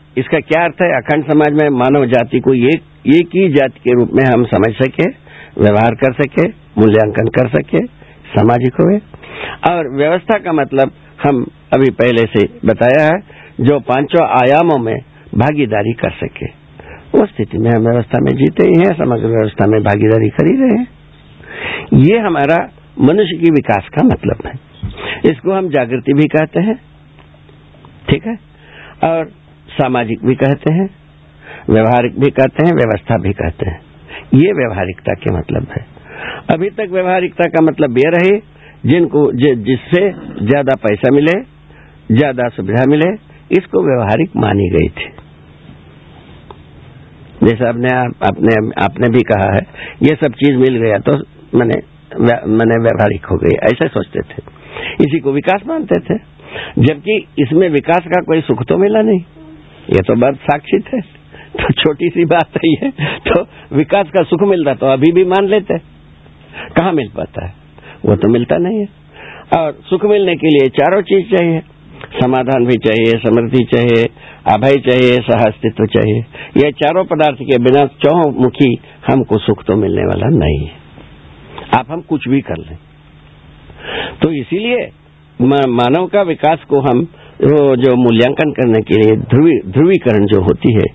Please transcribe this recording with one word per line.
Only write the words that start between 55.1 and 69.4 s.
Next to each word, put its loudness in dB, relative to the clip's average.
को -4
विकास -2
मानते -4
थे, -8
जबकि 0
इसमें 2
विकास 0
का -2
कोई -2
सुख -2
तो 2
मिला 2
नहीं। 2
ये 2
तो 0
बात 2
साक्षित -2
है, -4
तो -2
छोटी -2
सी 0
बात 0
है 2
ये, -2
तो -2
विकास 0
का -2
सुख 0
मिलता 0
तो -4
अभी 2
भी 2
मान 0
लेते, -2
कहाँ 0
मिल -2
पाता -10
है? -12
वो 2
तो 0
मिलता 0
नहीं -2
है। -6